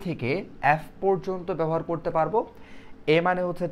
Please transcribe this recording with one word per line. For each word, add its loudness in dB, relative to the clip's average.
থেকে -2
এফ 4
পর্যন্ত 0
ব্যবহার 0
করতে -2
পারবো। 2
এ 6
মানে 2
হচ্ছে -2